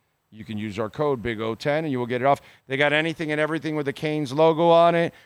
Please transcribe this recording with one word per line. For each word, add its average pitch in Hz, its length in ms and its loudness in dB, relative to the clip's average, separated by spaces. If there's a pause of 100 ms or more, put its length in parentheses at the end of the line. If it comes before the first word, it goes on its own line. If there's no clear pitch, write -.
(320)
you 107 120 -18
can 107 140 -10
use 104 220 -6
our 107 100 -4
code 143 320 -2
Big 113 180 -6
O 113 140 -4
ten 147 300 -2
and 156 80 -4
you 127 80 -2
will 123 80 -4
get 120 140 -4
it 127 40 0
off. 139 160 2 (240)
They 135 120 -6
got 143 160 2
anything 156 380 -2
and 151 80 -2
everything 156 360 -2
with 147 100 -4
the 139 80 -4
Canes 151 400 -4
logo 160 360 4
on 170 260 6
it. 170 180 0 (120)